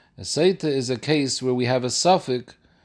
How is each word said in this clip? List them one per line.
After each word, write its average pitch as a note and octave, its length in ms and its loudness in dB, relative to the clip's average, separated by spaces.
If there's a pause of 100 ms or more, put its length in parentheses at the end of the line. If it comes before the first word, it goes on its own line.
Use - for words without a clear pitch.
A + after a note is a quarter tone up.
(160)
A G2 60 -16
Sotah E3 420 0
is C3+ 260 -2
a B2 80 -2
case C#3+ 420 -2
where B2+ 140 0
we B2 120 0
have B2+ 180 0
a B2 60 -2
suffix C3+ 680 0 (280)